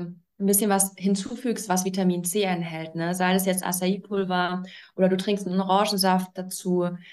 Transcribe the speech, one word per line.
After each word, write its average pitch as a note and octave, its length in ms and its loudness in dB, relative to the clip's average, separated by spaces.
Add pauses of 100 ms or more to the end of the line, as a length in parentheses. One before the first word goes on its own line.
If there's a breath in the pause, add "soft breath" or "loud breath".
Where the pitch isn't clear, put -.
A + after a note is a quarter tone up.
(380)
ein G3 80 -2
bisschen G#3 240 4
was G3 280 2
hinzufügst, G3 720 -2
was F#3 160 0
Vitamin F#3 380 0
C G#3 200 -2
enthält, E3 520 -4
ne? E3+ 200 -2
Sei F3+ 180 2
das F#3+ 120 2
jetzt F#3 200 0
Acai-Pulver F#3 960 -2 (320 loud breath)
oder F#3 140 4
du F#3+ 80 2
trinkst G3 300 -2
einen F#3 140 0
Orangensaft F#3+ 720 2
dazu, F3+ 540 -2 (240 loud breath)